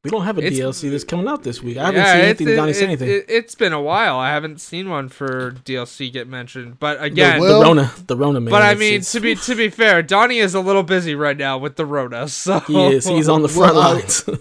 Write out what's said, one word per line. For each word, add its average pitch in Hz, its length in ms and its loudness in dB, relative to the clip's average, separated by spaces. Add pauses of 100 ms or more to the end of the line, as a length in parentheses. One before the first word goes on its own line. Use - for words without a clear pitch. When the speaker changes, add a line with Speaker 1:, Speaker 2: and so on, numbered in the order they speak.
Speaker 1:
we 139 60 -8
don't 175 140 -2
have 208 140 -4
a - 80 0
Speaker 2:
It's 147 100 -2
Speaker 1:
D 131 60 -2
L 131 120 -4
C 143 160 -8
that's 143 140 -6
coming 175 220 -4
out 285 160 -6
this 120 200 -10
week. 120 160 -10
I 147 80 -4
haven't 190 160 2
Speaker 2:
Yeah, 196 100 4
Speaker 1:
seen 175 80 6
Speaker 2:
it's, 190 60 6
Speaker 1:
anything, 208 220 0
Speaker 2:
it, - 80 2
Speaker 1:
Donnie 151 180 0
say 202 100 -2
Speaker 2:
it, 190 40 2
Speaker 1:
anything. 135 200 -4
Speaker 2:
it, 202 200 -2
it's 226 260 -4
been 190 180 0
a 151 80 -4
while. 160 380 0
I 127 120 -2
haven't 151 300 -6
seen 185 300 -12
one 139 180 -6
for 127 440 -8 (120)
D 131 120 -6
L 123 100 -8
C 127 240 -12
get 123 180 -12
mentioned, 123 500 -16
but 147 240 -4
again, 156 380 2
Speaker 3:
Well, 190 200 6
Speaker 1:
The - 60 8
Rona, 143 260 4 (140)
the 120 100 -4
Rona 139 240 0
man. 117 120 -4
Speaker 2:
but 208 100 6
I 208 100 6
Speaker 1:
It's, 208 80 -2
Speaker 2:
mean, 214 200 2
Speaker 1:
it's 180 120 -8
Speaker 2:
to 233 80 -4
be, 220 160 0
to 247 180 -6
be 214 160 0
fair, 202 320 4
Donnie 226 360 2
is 190 160 0
a 190 60 -2
little 196 220 2
busy 170 320 -2
right 143 220 -2
now 139 200 -4
with 139 200 -8
the 160 100 -4
Rona, 135 420 -6
<laughs> - 0 -
so 175 320 -2
Speaker 1:
He 151 180 0 (140)
is. 131 140 0
He's 160 220 2
on 156 140 4
the 147 60 2
Speaker 3:
Well, 170 240 4
Speaker 1:
front 160 60 2
Speaker 3:
I, 139 160 6
Speaker 1:
lines. - 300 -4 (160)